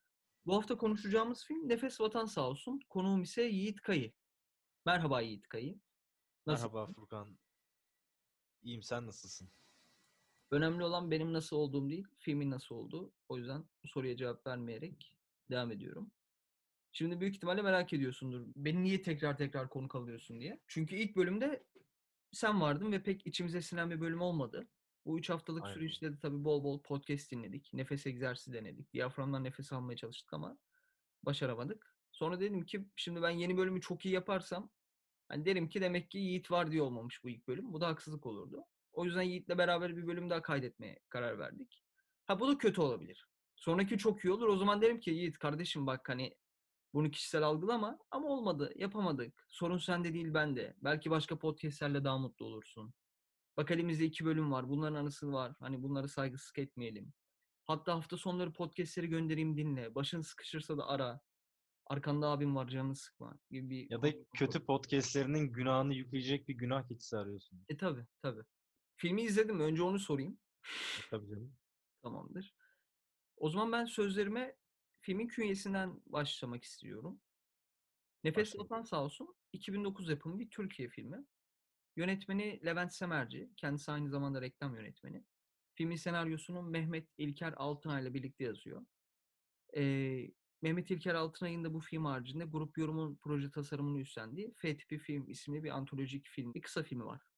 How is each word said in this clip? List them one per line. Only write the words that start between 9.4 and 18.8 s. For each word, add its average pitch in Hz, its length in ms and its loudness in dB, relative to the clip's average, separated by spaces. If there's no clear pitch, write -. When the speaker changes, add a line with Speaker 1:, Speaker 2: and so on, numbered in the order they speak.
Speaker 1:
Önemli 160 340 4
olan 175 260 0
benim 160 220 2
nasıl 160 240 0
olduğum 143 340 0
değil, 185 160 -4
filmin 143 320 0
nasıl 127 240 -6
olduğu. 156 380 -10
O 127 100 -4
yüzden 135 260 -6
bu 135 40 -16
soruya 127 280 -4
cevap 120 300 -4
vermeyerek 123 680 -8
devam 123 220 0
ediyorum. - 380 -8
Şimdi 170 280 -2
büyük 196 160 0
ihtimalle 180 260 0
merak 185 300 4
ediyorsundur, 127 540 -2
beni 156 260 2